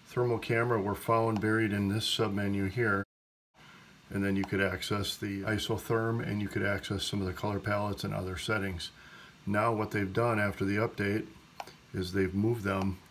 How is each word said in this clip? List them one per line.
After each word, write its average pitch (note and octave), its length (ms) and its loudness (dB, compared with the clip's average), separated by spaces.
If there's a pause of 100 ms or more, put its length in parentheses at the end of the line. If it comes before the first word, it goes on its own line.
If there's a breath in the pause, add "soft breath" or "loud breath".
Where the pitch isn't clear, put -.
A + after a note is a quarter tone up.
thermal A#2+ 320 0
camera A#2 420 2
were G2+ 160 0
found A2+ 460 2
buried A2 320 2
in G2+ 140 2
this G#2+ 180 0
submenu G2 680 0
here. G2+ 320 2 (1080 loud breath)
And G2 120 0
then G2 120 2
you G2 80 2
could G2 180 0
access G2 560 -2
the G2 240 -6
isotherm, A2+ 840 0
and G#2 140 -2
you G2+ 80 -2
could G2 160 -2
access G2+ 400 -2
some G2+ 160 -2
of F#2+ 60 0
the F2+ 80 -2
color G2+ 260 -2
palettes G#2 440 -2
and G2+ 100 -2
other F#2 240 -4
settings. G2 540 -4 (580 loud breath)
Now G#2+ 220 4
what G#2+ 200 0
they've G2 200 0
done A2+ 300 2
after G2+ 240 0
the G2 100 2
update G#2 500 0 (680 loud breath)
is F2+ 180 -4
they've F#2 220 0
moved G#2+ 300 0
them F#2+ 360 0 (120)